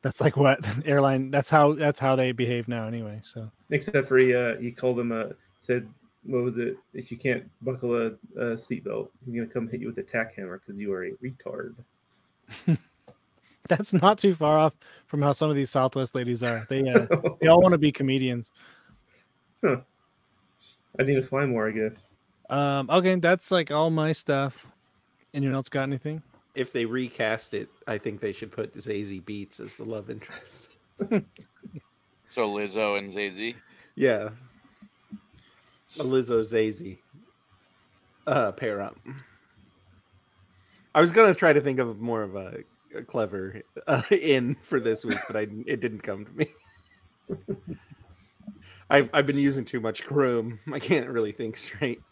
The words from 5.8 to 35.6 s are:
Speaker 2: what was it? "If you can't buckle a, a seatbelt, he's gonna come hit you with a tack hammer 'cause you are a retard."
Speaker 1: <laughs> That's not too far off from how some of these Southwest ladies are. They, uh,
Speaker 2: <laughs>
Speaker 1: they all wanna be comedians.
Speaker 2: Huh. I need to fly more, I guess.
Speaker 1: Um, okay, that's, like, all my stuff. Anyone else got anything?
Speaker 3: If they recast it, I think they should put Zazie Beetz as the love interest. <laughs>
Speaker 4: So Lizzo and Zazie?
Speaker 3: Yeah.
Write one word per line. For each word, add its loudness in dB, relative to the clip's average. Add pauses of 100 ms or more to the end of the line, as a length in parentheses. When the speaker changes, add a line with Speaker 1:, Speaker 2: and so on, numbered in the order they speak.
Speaker 2:
what -2
was -4
it? -4 (160)
"If -12
you -10
can't -2 (180)
buckle -4
a, 0 (340)
a -2
seatbelt, -8 (160)
he's -8
gonna -4
come -6
hit -8
you -8
with -8
a -8
tack -4
hammer -10
'cause -14
you -4
are -4
a -8 (100)
retard." -12 (920)
Speaker 1:
<laughs> 4 (920)
That's 0
not 6
too 4
far 4
off 6 (320)
from -2
how 4
some 2
of 2
these 0
Southwest 0
ladies -2
are. -2
They, -2
uh, 4 (180)
Speaker 2:
<laughs> -4
Speaker 1:
they 0
all 10
wanna 8
be 4
comedians. -2 (1120)
Speaker 2:
Huh. 0 (1160)
I 4
need 4
to 4
fly -2
more, 0
I -2
guess. -2 (560)
Speaker 1:
Um, 0
okay, 4
that's, 2
like, 2
all 2
my 0
stuff. -2 (720)
Anyone 0
else -4
got -2
anything? -6 (320)
Speaker 3:
If -4
they 0
recast -4
it, -8 (180)
I -4
think -8
they -6
should -12
put -10
Zazie -8
Beetz -12
as -16
the -14
love -10
interest. -16 (300)
<laughs> -4 (1200)
Speaker 4:
So -2
Lizzo -2
and -6
Zazie? -6 (400)
Speaker 3:
Yeah. 0 (1700)